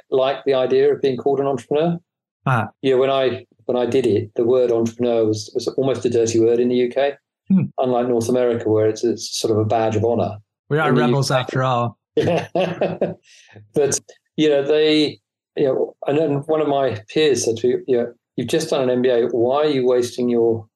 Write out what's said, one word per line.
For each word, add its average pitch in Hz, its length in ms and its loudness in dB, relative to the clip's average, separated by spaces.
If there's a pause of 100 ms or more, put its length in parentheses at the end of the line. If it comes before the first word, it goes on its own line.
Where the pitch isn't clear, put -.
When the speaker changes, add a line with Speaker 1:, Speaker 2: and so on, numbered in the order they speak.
Speaker 1:
like 131 360 0
the 139 80 2
idea 131 400 2
of - 80 -6
being 131 160 0
called 139 220 0
an 139 80 0
entrepreneur. 151 500 -2 (480)
Speaker 2:
Ah. 117 240 -2 (120)
Speaker 1:
Yeah, 135 140 2
when 135 140 2
I, 131 360 -2 (200)
when 123 120 -2
I 123 80 0
did 123 200 0
it, 107 300 0
the 120 100 0
word 123 260 2
entrepreneur 113 540 0
was, 107 280 -4
was - 140 -4 (100)
almost 131 280 0
a 123 40 2
dirty 117 300 2
word 117 200 4
in 123 100 2
the 123 60 0
U 123 140 0
K, 139 240 0 (360)
Speaker 2:
Hmm. 185 140 4 (140)
Speaker 1:
unlike 123 320 0
North 113 180 0
America, 120 420 0
where 107 180 4
it's, 110 180 -4
it's 110 320 -4
sort 113 140 -2
of 104 60 2
a 107 80 2
badge 110 300 0
of 101 80 -2
honor. 110 340 -2 (320)
Speaker 2:
We 147 100 0
are 151 100 0
Speaker 1:
In 127 60 2
the 123 60 2
Speaker 2:
rebels 135 280 0
Speaker 1:
U 139 60 0
K. 127 40 2
Speaker 2:
after 131 240 -4
all. 120 400 -2
Speaker 1:
<laughs> - 140 -10
Yeah. 156 300 0 (1300)
But, 139 260 0 (380)
you 156 120 2
know, 143 140 2
they, 151 560 2 (360)
you 156 100 0
know, - 300 -2 (120)
and 143 100 0
then 156 140 0 (160)
one 156 140 0
of 147 60 0
my 135 420 -2
peers 151 360 2
said 113 120 0
to 123 100 -2
me, 127 80 0 (120)
you 127 100 2
know, 117 160 -4 (240)
you've 123 100 -4
just 160 220 -2
done 143 140 0
an 127 60 0
M 127 120 0
B 127 80 2
A. 120 180 2
Why 123 360 0
are 156 60 2
you 131 160 0
wasting 123 440 0
your 117 360 0 (100)